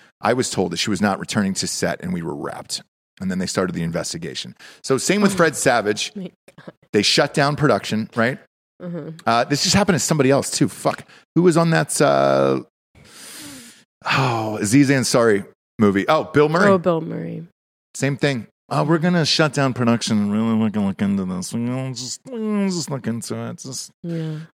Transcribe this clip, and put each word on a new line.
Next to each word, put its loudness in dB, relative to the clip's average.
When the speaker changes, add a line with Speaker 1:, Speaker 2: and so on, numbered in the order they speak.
Speaker 1:
I 2
was -2
told -2
that -6
she -2
was 0
not 0
returning -2
to -6
set, -4
and -6
we -4
were -6
wrapped. -10
And -4
then -2
they -2
started -2
the -4
investigation. -8
So 0
same 0
with 4
Speaker 2:
Oh -8
Speaker 1:
Fred 4
Savage. 0
Speaker 2:
my -12
God. -20
Speaker 1:
They 2
shut 2
down 2
production, 0
right? 0
Speaker 2:
Mm-hmm. -12
Speaker 1:
Uh, 2
this -2
just 2
happened 2
to 2
somebody 2
else, 2
too. 0
Fuck. -4
Who 4
was 6
on 4
that, 0
uh, 4
oh, -2
Aziz 4
Ansari 4
movie? 4
Oh, 2
Bill 4
Murray. 4
Speaker 2:
Oh, 6
Bill 0
Murray. -8
Speaker 1:
Same -2
thing. -2
"Oh, 2
we're 2
gonna 2
shut 2
down 0
production 0
and 0
really 0
we 2
can -2
look -2
into 0
this. -6
We'll -6
just, -12
we'll -2
just -4
look -6
into -6
it. -8
Just -12
Speaker 2:
Yeah. -6